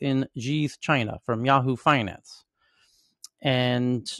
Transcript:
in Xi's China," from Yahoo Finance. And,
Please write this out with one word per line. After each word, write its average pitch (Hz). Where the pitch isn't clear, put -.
in 135
Xi's 143
China," 117
from 117
Yahoo 131
Finance. 117
And, 123